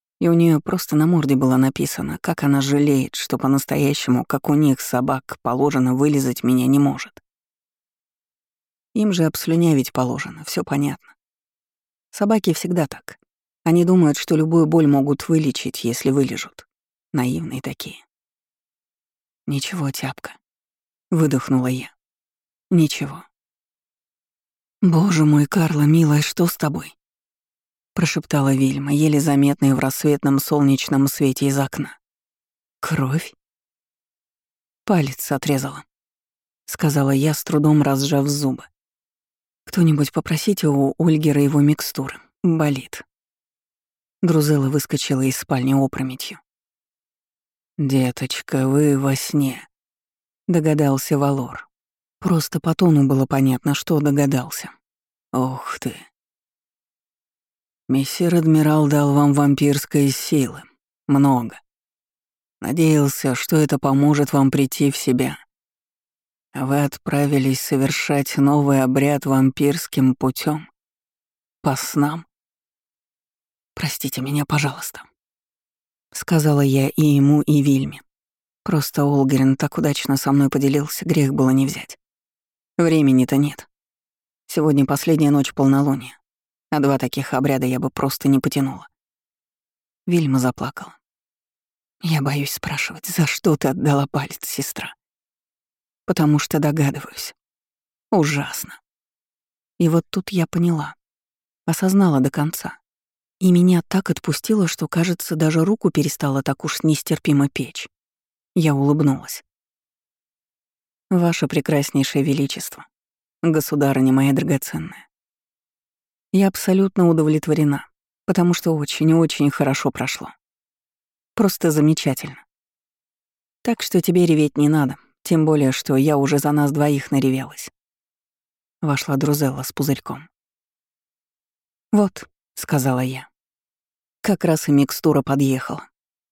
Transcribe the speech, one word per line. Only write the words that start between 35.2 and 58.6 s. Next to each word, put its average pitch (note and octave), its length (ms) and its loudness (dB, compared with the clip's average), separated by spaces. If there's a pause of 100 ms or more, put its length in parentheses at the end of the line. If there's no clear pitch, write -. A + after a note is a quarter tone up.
отрезала", — C3+ 520 -4 (840)
сказала C#3+ 420 0
я, C#3 240 2
с - 100 -8
трудом D3+ 380 4
разжав C#3 460 0
зубы. C#3+ 380 -4 (1000)
"Кто-нибудь D3+ 460 2
попросите E3 560 -2
у C#3 320 2
Ольгера D#3 420 2
его C#3+ 180 2
микстуры. C#3+ 640 0 (220)
Болит". D3+ 580 -2 (1200)
Друзела D3+ 480 2
выскочила C#3 520 -2
из C3 140 -2
спальни C3+ 380 -2
опрометью. C3 640 -4 (1400)
"Деточка, C3 880 -2
вы C#3+ 320 2
во C3+ 160 0
сне", — C3+ 520 -4 (800)
догадался D3+ 680 0
Валор. C#3 500 -4 (520)
Просто E3 400 -2
по D#3+ 160 -2
тону D3+ 320 4
было C3+ 180 2
понятно, C3+ 480 0
что D3+ 280 -2
догадался. C#3 680 -2 (640)
"Ох C3 460 -6
ты". - 160 -8 (1900)
"Мессир C#3 460 0
Адмирал D#3 540 4